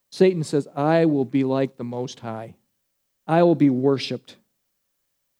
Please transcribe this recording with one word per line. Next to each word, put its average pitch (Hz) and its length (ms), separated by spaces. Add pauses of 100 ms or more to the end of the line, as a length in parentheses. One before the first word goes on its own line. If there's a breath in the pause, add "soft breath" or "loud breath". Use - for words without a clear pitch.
(140)
Satan 180 320
says, 143 280
"I 156 300
will 143 220
be 131 180
like 135 320
the 123 80
Most 120 380
High. 113 340 (720)
I 165 160
will 170 120
be 143 140
worshiped." 131 680 (1040)